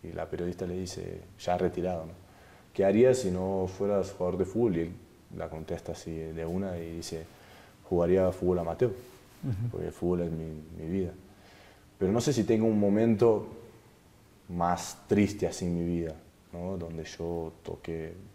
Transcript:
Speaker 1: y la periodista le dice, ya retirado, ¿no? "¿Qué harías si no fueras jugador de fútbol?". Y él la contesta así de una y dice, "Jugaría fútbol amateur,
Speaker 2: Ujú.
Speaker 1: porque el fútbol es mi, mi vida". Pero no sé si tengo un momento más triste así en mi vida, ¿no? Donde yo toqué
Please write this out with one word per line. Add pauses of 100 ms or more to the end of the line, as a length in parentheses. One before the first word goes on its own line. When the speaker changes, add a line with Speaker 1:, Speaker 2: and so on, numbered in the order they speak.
Speaker 1:
y
la
periodista
le
dice, (200)
ya
retirado,
¿no? (600)
"¿Qué
harías
si
no
fueras
jugador
de
fútbol?".
Y
él (440)
la
contesta
así
de
una
y
dice, (640)
"Jugaría
fútbol
amateur,
Speaker 2:
Ujú.
Speaker 1:
porque
el
fútbol
es
mi, (320)
mi
vida". (880)
Pero
no
sé
si
tengo
un
momento (1000)
más
triste
así
en
mi
vida, (380)
¿no?
Donde
yo (100)
toqué (200)